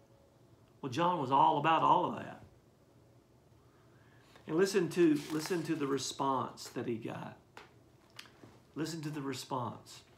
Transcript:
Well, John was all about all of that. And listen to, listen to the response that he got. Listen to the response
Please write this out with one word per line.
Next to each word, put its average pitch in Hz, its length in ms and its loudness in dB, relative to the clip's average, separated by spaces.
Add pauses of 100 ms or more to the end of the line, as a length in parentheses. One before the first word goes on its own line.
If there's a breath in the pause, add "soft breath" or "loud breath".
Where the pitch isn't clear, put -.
(800)
Well, 135 100 -6
John 170 280 2
was 127 100 -2
all 151 280 6
about 156 240 2
all 160 240 6
of 123 100 -4
that. - 260 -12 (2000 soft breath)
And 156 100 -2
listen 190 340 2
to, 156 300 6 (100)
listen 156 340 -2
to 156 120 -2
the 143 100 -4
response 135 840 -4
that 120 180 -8
he 117 80 -2
got. - 400 -10 (1400 loud breath)
Listen 156 280 -6
to 151 80 -6
the 151 100 -8
response 127 800 -8 (180)